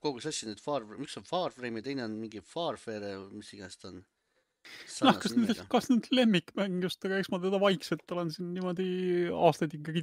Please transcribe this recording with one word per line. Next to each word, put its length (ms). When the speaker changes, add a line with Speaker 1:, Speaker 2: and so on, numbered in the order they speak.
Speaker 1:
kogu 200
sassi 280
nüüd 120
Farframe, 440
üks 140
on 80
Farframe 540
ja 40
teine 200
on 120
mingi 240
Farfare, 720
mis 220
iganes 260
ta 120
on. 100
Speaker 2:
Noh, 240
Speaker 1:
Sarnase 320
Speaker 2:
kas 140
nüüd, 100
Speaker 1:
nimega. 240
Speaker 2:
kas 220
nüüd 180
lemmikmäng 720
just, 240
aga 160
eks 80
ma 120
teda 200
vaikselt 540
olen 180
siin 200
niimoodi 320
aastaid 480
ikkagi 240